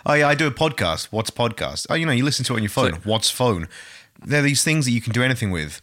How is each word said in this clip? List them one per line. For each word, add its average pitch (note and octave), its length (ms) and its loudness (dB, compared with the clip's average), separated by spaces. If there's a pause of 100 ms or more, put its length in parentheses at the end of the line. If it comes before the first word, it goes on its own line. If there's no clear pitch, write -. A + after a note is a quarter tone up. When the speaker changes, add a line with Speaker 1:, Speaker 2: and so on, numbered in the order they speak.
Speaker 1:
"Oh, D3 80 4
yeah, D3 140 4
I D3 80 4
do D3 120 0
a C#3 40 0
podcast. A2+ 600 -2
What's G#2+ 180 -2
podcast?" A2 600 -4
"Oh, - 60 0
you E3 100 0
know, D#3 80 0
you B2 120 2
listen C3+ 200 -2
to B2+ 80 -2
it A#2 40 -2
on A2 60 -2
your G2+ 60 -2
phone. B2 180 2
Speaker 2:
It's E2 100 -2
like E2+ 80 -12
Speaker 1:
What's G#2+ 240 0
phone?" G#2 380 0 (580)
There D3 140 2
are C#3+ 40 4
these C#3 200 2
things D#3 220 2
that B2 60 0
you A#2+ 100 2
can A2 120 -4
do A#2+ 80 2
anything B2 300 0
with. D2+ 320 -6